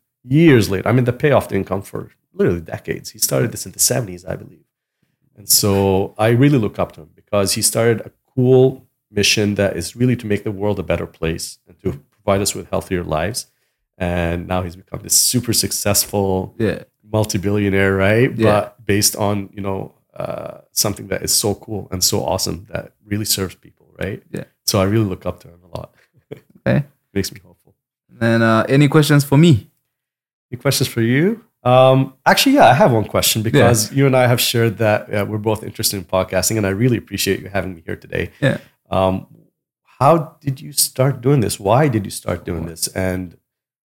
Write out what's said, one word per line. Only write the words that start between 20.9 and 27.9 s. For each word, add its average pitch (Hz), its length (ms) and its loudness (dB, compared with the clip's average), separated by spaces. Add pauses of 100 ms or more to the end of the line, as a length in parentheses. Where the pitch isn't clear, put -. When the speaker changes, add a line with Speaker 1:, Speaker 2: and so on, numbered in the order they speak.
Speaker 1:
that 95 160 -6
is - 100 -4
so 101 220 0
cool 104 360 -12
and 92 120 -4
so - 200 -2
awesome 92 460 -4
that - 240 -12 (120)
really 104 200 -6
serves 95 300 -6
people, - 320 -20 (120)
right? 90 220 -8 (100)
Speaker 2:
Yeah. - 140 -12 (200)
Speaker 1:
So 104 140 0
I 95 60 2
really 107 280 0
look - 120 -12
up 90 160 -8
to - 80 -20
him 85 140 -20
a 87 160 -18
lot. - 140 -18 (380)
<laughs> 143 60 -16 (300)
Speaker 2:
Okay. 139 160 0 (300)
Speaker 1:
Makes 98 200 -4
me - 100 -20
hopeful. - 300 -20 (360)